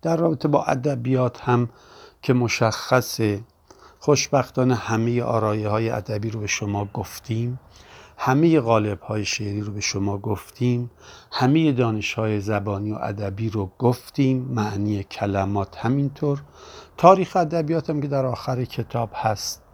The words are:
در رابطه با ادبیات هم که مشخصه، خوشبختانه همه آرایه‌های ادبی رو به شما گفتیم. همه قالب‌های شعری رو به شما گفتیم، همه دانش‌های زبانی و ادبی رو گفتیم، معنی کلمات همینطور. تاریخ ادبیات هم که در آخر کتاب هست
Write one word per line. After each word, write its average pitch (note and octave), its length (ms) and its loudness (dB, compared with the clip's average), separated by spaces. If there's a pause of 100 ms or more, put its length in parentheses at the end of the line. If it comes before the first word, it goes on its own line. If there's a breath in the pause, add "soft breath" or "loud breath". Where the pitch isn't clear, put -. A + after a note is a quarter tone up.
در D#3+ 160 0
رابطه D#3+ 300 0
با D3 160 2
ادبیات B2+ 760 0
هم A#2+ 280 2 (520 loud breath)
که C#3 120 2
مشخصه، A2+ 1080 0 (560 loud breath)
خوشبختانه C3 760 2
همه A2+ 480 0
آرایه‌های G#2+ 640 0
ادبی A2 400 -4
رو A2 100 -8
به G#2 80 -6
شما G#2 380 -2
گفتیم. A2+ 760 -6 (580 loud breath)
همه D#3 420 4
قالب‌های G#2+ 640 0
شعری G#2 360 -4
رو G#2 120 -8
به G2+ 80 -8
شما G2 360 -2
گفتیم، A#2+ 720 -2 (400 loud breath)
همه D3 400 4
دانش‌های A2 680 0
زبانی G2+ 500 -2
و G#2+ 100 -4
ادبی G#2 480 -4
رو G2+ 300 -4
گفتیم، C3 600 2
معنی G#2 640 -2
کلمات G2 760 -2
همینطور. C#3+ 640 -2 (540 loud breath)
تاریخ F#3 380 6
ادبیات D#3+ 540 0
هم D3+ 120 -2
که D3 60 -4
در C#3 180 0
آخر B2+ 400 -4
کتاب A#2 480 -6
هست - 480 -4 (120)